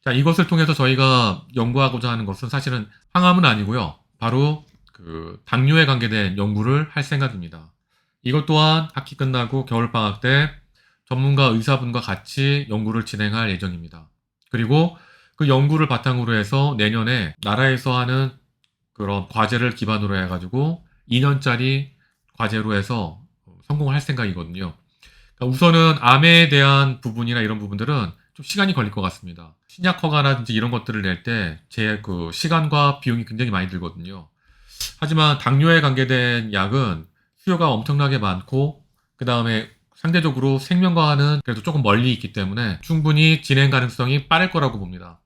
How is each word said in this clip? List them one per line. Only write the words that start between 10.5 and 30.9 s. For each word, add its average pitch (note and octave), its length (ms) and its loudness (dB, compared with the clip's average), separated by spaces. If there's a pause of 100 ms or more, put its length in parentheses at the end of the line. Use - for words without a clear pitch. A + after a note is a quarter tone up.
전문가 C3+ 380 2
의사분과 A#2+ 560 0
같이 C#3 680 -2
연구를 A2 360 -2
진행할 G#2+ 440 -2
예정입니다. E2+ 600 -8 (400)
그리고 C#3 480 2 (380)
그 D3+ 120 0
연구를 C#3+ 400 4
바탕으로 A#2+ 480 -2
해서 C3+ 420 0
내년에 A2 680 0
나라에서 B2+ 540 0
하는 C3 340 -2 (640)
그런 G2+ 360 -4
과제를 A2+ 420 0
기반으로 G#2 440 -2
해가지고 F#2 680 -4 (220)
이 B2 120 0
년짜리 C3+ 760 0 (440)
과제로 A2 380 -2
해서 G2 440 -4 (480)
성공을 D3 260 0
할 D3 80 0
생각이거든요. F#2 720 -6 (600)
그러니까 B2+ 100 -6
우선은 D#3+ 540 4
암에 D#3 500 8
대한 C#3 520 4
부분이나 A#2 400 -4
이런 G#2+ 160 -2
부분들은 G#2 540 -4 (240)
좀 D3+ 80 -20
시간이 G3 300 -2
걸릴 G#2+ 180 -2
것 G2+ 100 -6
같습니다. E2+ 540 -10 (120)
신약 F3+ 360 -4
허가라든지 C#3 500 0
이런 A2 180 0
것들을 A2 300 -4